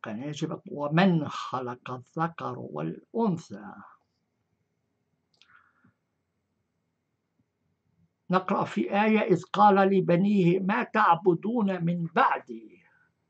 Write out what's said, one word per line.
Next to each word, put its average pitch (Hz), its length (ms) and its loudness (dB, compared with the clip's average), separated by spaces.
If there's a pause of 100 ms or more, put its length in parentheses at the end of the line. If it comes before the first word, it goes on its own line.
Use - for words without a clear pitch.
كان 110 200 -10
يجب 147 300 -8
أن 160 140 -10
يقول: - 120 -12
"ومن 156 500 2
خلق 123 640 -10
الذكر 131 680 -8
والأنثى". 160 1120 -8 (4000)
نقرأ 185 340 0
في - 400 -2
آية: 220 160 2
"إذ 175 220 2
قال 202 320 4
لبنيه 190 840 2
ما 208 220 -2
تعبدون 190 1000 0
من 170 300 -2
بعدي". 113 680 -2 (480)